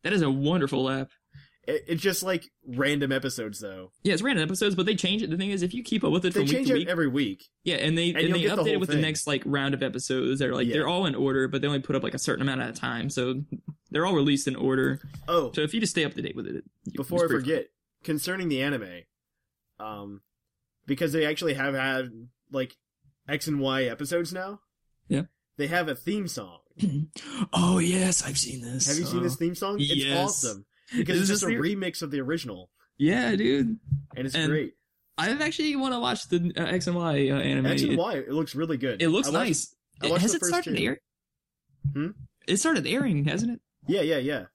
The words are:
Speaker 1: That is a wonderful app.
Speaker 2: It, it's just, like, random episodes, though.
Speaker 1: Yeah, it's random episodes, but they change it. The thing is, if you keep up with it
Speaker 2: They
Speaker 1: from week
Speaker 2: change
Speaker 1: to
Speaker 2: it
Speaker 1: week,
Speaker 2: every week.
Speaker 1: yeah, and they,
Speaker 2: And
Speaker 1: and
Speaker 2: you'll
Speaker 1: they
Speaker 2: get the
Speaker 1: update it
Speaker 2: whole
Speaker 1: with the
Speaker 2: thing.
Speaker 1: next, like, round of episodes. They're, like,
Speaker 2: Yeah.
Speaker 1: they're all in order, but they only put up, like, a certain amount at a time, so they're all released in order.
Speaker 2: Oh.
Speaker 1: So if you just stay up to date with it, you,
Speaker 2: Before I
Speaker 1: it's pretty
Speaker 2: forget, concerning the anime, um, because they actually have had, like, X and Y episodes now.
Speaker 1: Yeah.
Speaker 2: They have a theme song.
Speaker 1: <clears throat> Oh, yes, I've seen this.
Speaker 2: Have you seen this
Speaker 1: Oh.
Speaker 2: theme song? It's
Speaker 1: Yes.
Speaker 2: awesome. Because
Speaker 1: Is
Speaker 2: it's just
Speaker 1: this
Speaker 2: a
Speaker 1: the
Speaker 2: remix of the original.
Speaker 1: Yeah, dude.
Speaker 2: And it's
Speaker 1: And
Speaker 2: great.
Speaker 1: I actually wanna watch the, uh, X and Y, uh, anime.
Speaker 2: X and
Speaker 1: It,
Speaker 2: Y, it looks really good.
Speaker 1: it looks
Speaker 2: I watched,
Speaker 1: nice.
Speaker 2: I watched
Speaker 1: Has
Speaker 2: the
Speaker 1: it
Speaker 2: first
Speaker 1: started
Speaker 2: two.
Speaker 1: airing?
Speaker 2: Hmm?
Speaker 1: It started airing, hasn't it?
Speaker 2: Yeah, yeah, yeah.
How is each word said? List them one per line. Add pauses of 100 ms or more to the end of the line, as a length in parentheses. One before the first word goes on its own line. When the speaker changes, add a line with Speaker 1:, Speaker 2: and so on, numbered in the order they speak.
Speaker 1:
That
is
a
wonderful
app. (580)
Speaker 2:
It,
it's
just,
like, (160)
random
episodes,
though. (120)
Speaker 1:
Yeah,
it's
random
episodes,
but
they
change
it.
The
thing
is,
if
you
keep
up
with
it
Speaker 2:
They
Speaker 1:
from
week
Speaker 2:
change
Speaker 1:
to
Speaker 2:
it
Speaker 1:
week,
Speaker 2:
every
week. (180)
Speaker 1:
yeah,
and
they,
Speaker 2:
And
Speaker 1:
and
Speaker 2:
you'll
Speaker 1:
they
Speaker 2:
get
the
Speaker 1:
update
it
Speaker 2:
whole
Speaker 1:
with
the
Speaker 2:
thing.
Speaker 1:
next,
like,
round
of
episodes.
They're,
like,
Speaker 2:
Yeah.
Speaker 1:
they're
all
in
order,
but
they
only
put
up,
like,
a
certain
amount
at
a
time,
so (500)
they're
all
released
in
order. (280)
Speaker 2:
Oh.
Speaker 1:
So
if
you
just
stay
up
to
date
with
it, (200)
you,
Speaker 2:
Before
I
Speaker 1:
it's
pretty
Speaker 2:
forget, (360)
concerning
the
anime, (760)
um, (680)
because
they
actually
have
had, (400)
like, (540)
X
and
Y
episodes
now. (480)
Speaker 1:
Yeah. (340)
Speaker 2:
They
have
a
theme
song. (180)
Speaker 1:
<clears throat> (460)
Oh,
yes,
I've
seen
this.
Speaker 2:
Have
you
seen
this
Speaker 1:
Oh.
Speaker 2:
theme
song?
It's
Speaker 1:
Yes.
Speaker 2:
awesome. (300)
Because
Speaker 1:
Is
Speaker 2:
it's
just
Speaker 1:
this
Speaker 2:
a
Speaker 1:
the (140)
Speaker 2:
remix
of
the
original. (280)
Speaker 1:
Yeah,
dude. (360)
Speaker 2:
And
it's
Speaker 1:
And
Speaker 2:
great. (440)
Speaker 1:
I
actually
wanna
watch
the,
uh,
X
and
Y,
uh,
anime.
Speaker 2:
X
and
Speaker 1:
It,
Speaker 2:
Y,
it
looks
really
good.
Speaker 1:
it
looks
Speaker 2:
I
watched,
Speaker 1:
nice. (280)
Speaker 2:
I
watched
Speaker 1:
Has
Speaker 2:
the
Speaker 1:
it
Speaker 2:
first
Speaker 1:
started
Speaker 2:
two.
Speaker 1:
airing? (960)
Speaker 2:
Hmm? (400)
Speaker 1:
It
started
airing,
hasn't
it? (260)
Speaker 2:
Yeah,
yeah,
yeah.